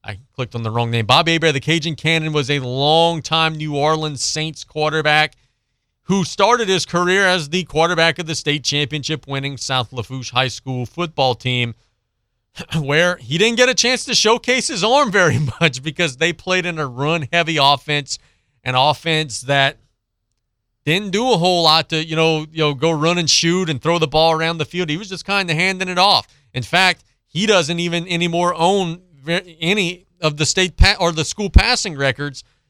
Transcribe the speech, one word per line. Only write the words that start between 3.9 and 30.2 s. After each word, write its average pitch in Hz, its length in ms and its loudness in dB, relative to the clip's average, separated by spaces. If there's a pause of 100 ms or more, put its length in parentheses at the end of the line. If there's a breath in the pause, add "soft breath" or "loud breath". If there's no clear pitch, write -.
Saints - 400 -6
quarterback 151 720 0 (680)
who 190 200 0
started 214 460 2
his 185 180 0
career 180 400 0
as 175 220 0
the 175 160 -4
quarterback 165 560 0
of 165 60 -8
the 156 100 -6
state 147 260 -4
championship 147 640 -4
winning 139 300 -6
South 127 360 -4
Lafourche 123 380 -10
High 127 180 0
School 123 380 -6
football 151 480 -2
team, 123 400 -2 (580)
<clears throat> - 460 -10
where 160 380 0
he 135 220 -6
didn't 226 180 2
get 247 120 6
a 254 60 0
chance 240 300 0
to 247 100 -4
showcase 240 540 0
his 208 160 -4
arm 254 260 2
very 170 280 2 (120)
<laughs> - 100 -12
much 131 220 0
because 151 360 -4
they 165 140 0
played 180 340 -2
in 165 120 -6
a 147 80 -4
run-heavy 156 720 -2
offense, 143 600 0 (440)
an 127 120 -4
offense 151 680 0
that 139 380 0 (1040)
didn't 190 260 -2
do 233 220 0
a 185 60 2
whole 175 260 2
lot 156 240 4
to, 160 160 -2
you 156 100 -6
know, 160 380 2
you 160 60 -8
know, 147 160 0
go 160 180 0
run 160 240 0
and 165 120 0
shoot 170 420 0
and 131 120 -6
throw 170 160 0
the 156 80 2
ball 156 260 4
around 160 260 -2
the 151 80 -4
field. 175 240 -6
He 156 80 -2
was 202 100 -12
just 185 180 -12
kinda 190 280 0
handing 185 340 -2
it 175 100 -2
off. 185 300 4 (240 soft breath)
In 123 100 -6
fact, 180 400 2 (240)
he 190 200 -2
doesn't 175 340 2
even 170 260 -2
anymore 175 480 0
own 180 460 0 (140)
ve-, 165 460 -6
any 180 440 -2 (160)